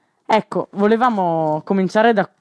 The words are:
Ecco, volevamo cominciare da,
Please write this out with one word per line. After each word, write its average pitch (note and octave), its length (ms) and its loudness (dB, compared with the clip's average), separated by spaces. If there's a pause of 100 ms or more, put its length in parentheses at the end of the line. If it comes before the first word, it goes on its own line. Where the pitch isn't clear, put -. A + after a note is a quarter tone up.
(260)
Ecco, - 460 -2
volevamo F#3+ 920 0
cominciare G3+ 480 2
da, G3+ 160 0 (140)